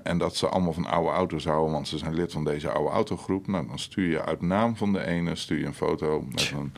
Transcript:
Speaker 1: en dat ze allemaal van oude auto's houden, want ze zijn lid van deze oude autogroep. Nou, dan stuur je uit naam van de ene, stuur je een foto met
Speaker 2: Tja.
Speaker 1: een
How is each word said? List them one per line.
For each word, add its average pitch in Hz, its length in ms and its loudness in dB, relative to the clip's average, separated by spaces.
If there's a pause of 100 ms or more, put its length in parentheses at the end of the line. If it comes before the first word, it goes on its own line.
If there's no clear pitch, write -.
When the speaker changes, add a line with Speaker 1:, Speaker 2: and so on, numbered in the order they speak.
Speaker 1:
en 87 140 2
dat 85 180 0
ze - 120 2
allemaal 87 260 2
van 82 120 -2
oude 82 240 2
auto's 80 360 0
houden, 80 260 4
want 71 160 -2
ze 78 100 -2
zijn 80 160 -2
lid 82 180 0
van 76 120 -2
deze 73 280 0
oude 76 200 2
autogroep. 95 560 -2
Nou, 90 200 -2
dan 69 120 -8
stuur 92 300 0
je 78 160 0
uit 80 160 -2
naam 107 340 2
van 101 180 0
de 92 120 0
ene, 85 300 0
stuur - 240 -2
je 71 60 -2
een 71 80 -4
foto 78 480 0
met - 160 -8
Speaker 2:
Tja. 73 200 0
Speaker 1:
een 69 200 -6